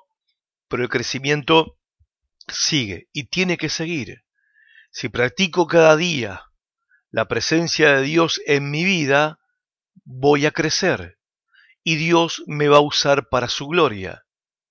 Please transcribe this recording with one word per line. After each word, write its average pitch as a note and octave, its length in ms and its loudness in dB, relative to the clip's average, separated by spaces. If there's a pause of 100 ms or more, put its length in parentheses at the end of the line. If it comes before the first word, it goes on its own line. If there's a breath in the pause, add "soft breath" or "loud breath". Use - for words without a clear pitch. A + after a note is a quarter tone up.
(680)
pero A#2+ 140 -4
el B2 80 -2
crecimiento C#3+ 880 0 (680)
sigue G#2 640 -4
y C3+ 140 -10
tiene F3 300 -2
que D#3 120 -6
seguir. D#3 540 -8 (640 soft breath)
Si - 200 -10
practico D3 580 0
cada D#3+ 280 8
día C#3 500 -4 (640)
la A2+ 160 -2
presencia D3+ 680 0
de C3+ 40 2
Dios D#3 460 0
en C#3+ 240 0
mi D3+ 120 -2
vida, D#3 560 0 (680)
voy C#3+ 420 2
a D3+ 40 0
crecer D3 680 -4 (640 soft breath)
y D#3+ 140 -2
Dios E3 500 0
me D3 200 -2
va C#3+ 100 6
a D3 40 8
usar C#3+ 480 0
para A#2+ 180 -2
su - 200 -8
gloria. A2 560 -2 (480)